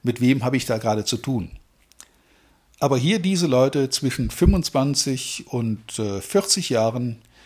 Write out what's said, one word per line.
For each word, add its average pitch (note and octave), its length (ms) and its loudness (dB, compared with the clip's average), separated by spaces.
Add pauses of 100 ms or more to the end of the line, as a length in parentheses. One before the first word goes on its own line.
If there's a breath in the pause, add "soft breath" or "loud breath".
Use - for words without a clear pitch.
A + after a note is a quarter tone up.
mit A#2+ 180 -2
wem B2+ 240 4
habe B2+ 100 0
ich B2 100 -2
da A2+ 120 -2
gerade G#2+ 260 0
zu A2+ 140 -2
tun. A#2 340 -4 (1300 soft breath)
Aber C#3 180 2
hier F3 220 2
diese F3 280 0
Leute C3+ 420 2
zwischen B2 400 -2
fünfundzwanzig C#3+ 1200 0
und, A2+ 520 -4
äh, G2+ 220 -4
vierzig G3 480 -2
Jahren, A#2 480 0 (280 soft breath)